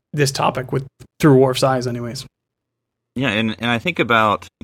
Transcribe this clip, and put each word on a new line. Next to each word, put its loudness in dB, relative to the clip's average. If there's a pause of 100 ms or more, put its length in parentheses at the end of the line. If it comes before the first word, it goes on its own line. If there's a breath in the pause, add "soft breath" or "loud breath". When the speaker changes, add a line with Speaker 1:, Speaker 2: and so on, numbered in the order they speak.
(120)
Speaker 1:
this 0
topic -4
with -4 (360)
through 8
Worf's 4
eyes, 0
anyways. -10 (880)
Speaker 2:
Yeah, -2
and, -2
and -2
I 0
think -6
about, 0 (160)